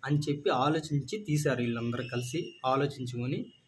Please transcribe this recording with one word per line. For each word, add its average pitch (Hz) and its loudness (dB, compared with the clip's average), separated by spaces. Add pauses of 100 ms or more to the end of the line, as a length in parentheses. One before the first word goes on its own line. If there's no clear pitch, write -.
అని 147 4
చెప్పి 147 0
ఆలోచించి 147 2
తీశారు. 147 2
వీళ్ళందరూ 117 -2
కలిసి 123 -4 (120)
ఆలోచించుకొని 131 0 (220)